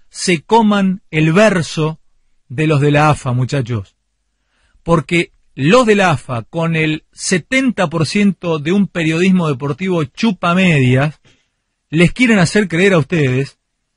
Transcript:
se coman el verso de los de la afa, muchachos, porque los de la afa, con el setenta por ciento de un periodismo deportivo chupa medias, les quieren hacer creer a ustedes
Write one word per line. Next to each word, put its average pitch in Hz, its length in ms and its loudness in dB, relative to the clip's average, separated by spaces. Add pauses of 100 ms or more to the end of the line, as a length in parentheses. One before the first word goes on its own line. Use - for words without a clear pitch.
se - 340 -4
coman 202 680 0
el 160 220 2
verso 170 680 0 (480)
de 139 180 -4
los 147 140 2
de 147 100 2
la 147 200 2
afa, 127 220 -2
muchachos, 123 640 -4 (880)
porque 170 500 -2 (300)
los 233 220 4
de 220 100 2
la 190 180 2
afa, 120 320 -6
con 165 300 -4
el 156 380 -4
setenta 202 800 -2
por 160 160 -2
ciento 180 520 -2
de 147 140 -4
un 202 140 2
periodismo 170 600 0
deportivo 151 580 -4
chupa 180 500 -2
medias, 147 680 2 (680)
les 165 220 2
quieren 226 260 2
hacer 196 280 0
creer 185 280 0
a 165 40 4
ustedes 135 600 -2 (380)